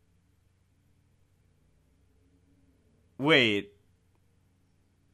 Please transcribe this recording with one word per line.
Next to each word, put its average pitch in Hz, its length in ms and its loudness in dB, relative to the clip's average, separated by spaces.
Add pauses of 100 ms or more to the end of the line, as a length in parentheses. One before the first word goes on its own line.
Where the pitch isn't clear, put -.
(3250)
Wait. 120 560 0 (1400)